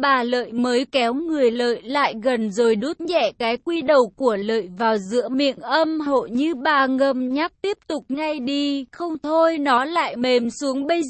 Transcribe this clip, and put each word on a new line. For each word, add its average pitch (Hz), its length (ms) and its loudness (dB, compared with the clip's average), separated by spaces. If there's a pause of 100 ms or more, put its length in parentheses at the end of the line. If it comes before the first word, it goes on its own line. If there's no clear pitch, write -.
Bà 269 220 2
Lợi 240 280 -2
mới 247 340 0
kéo 240 280 0
người 285 380 2
Lợi 240 320 -2
lại 262 400 0
gần 226 280 0
rồi 226 240 4
đút 277 260 -4
nhẹ 311 380 0
cái 240 180 -2
quy 330 240 -4
đầu 254 340 4
của 240 200 0
Lợi 202 420 -2
vào 220 200 2
giữa 208 320 -2
miệng 262 300 0
âm 311 400 0
hộ 277 320 0
như 294 240 0
bà 269 300 2
ngâm 262 480 0
nhắc 311 280 -2
tiếp 403 160 -4 (100)
tục 294 220 -6
ngay 302 300 -4
đi, 277 520 -2
không 339 320 -6
thôi 330 340 2
nó 269 280 2
lại 320 300 -2
mềm 240 340 2
xuống 277 380 -2
bây 339 220 2